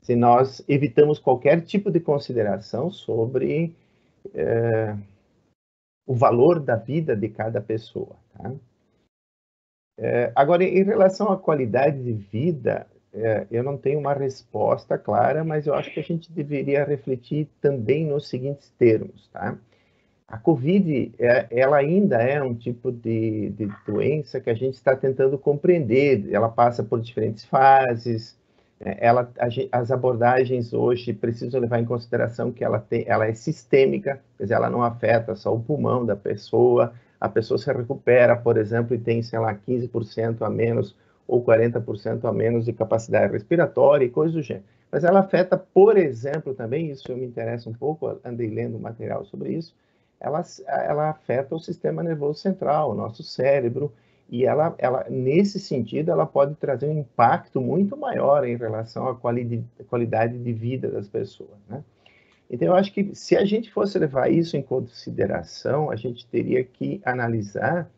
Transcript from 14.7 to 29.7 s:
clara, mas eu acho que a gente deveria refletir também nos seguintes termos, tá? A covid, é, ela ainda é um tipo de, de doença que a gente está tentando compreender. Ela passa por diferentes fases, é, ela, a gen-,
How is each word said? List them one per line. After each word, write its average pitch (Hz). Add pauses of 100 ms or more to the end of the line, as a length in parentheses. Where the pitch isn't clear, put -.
clara, 123
mas 151
eu 143
acho 143
que 160
a 151
gente 165
deveria 143
refletir 143 (100)
também 139
nos 147
seguintes 139 (100)
termos, 110
tá? 101 (680)
A 110
covid, 156
é, 120
ela 135
ainda 143
é 139
um 123
tipo 120
de, 113
de 101 (160)
doença 123
que 120
a 117
gente 127
está 131
tentando 135
compreender. 143
Ela 110
passa 120
por 117
diferentes 110
fases, 123 (400)
é, -
ela, 120
a 120
gen-, 131